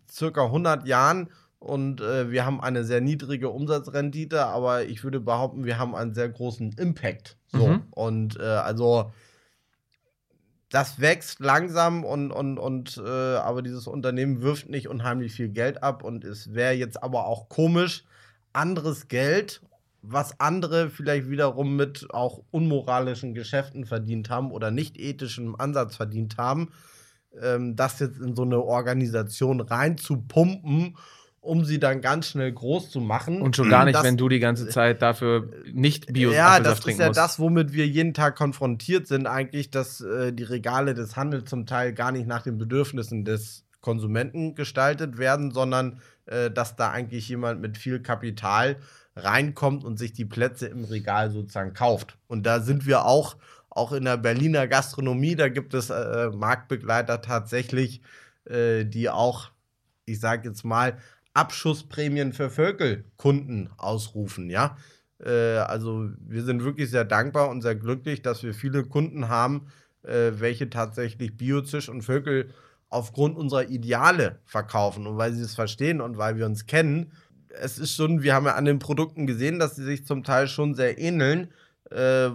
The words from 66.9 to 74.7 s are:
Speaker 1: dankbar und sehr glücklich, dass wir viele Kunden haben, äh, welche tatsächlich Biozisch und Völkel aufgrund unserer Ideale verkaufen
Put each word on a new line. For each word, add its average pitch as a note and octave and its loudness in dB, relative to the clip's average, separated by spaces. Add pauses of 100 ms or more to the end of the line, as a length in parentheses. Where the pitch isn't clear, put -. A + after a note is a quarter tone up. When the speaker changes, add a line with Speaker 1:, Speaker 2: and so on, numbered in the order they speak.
Speaker 1:
dankbar C3+ 2
und B2 -6
sehr A2+ 0
glücklich, B2+ -4
dass A#2+ -4
wir A#2 -6
viele C3 -2
Kunden D3 -2
haben, C3+ 2 (360)
äh, A#2 2
welche A#2 -2
tatsächlich A2+ -6
Biozisch C#3 -2
und A#2 -10
Völkel C3+ 0 (400)
aufgrund C3+ 0
unserer C3+ 0
Ideale A#2+ 4
verkaufen G#2 -2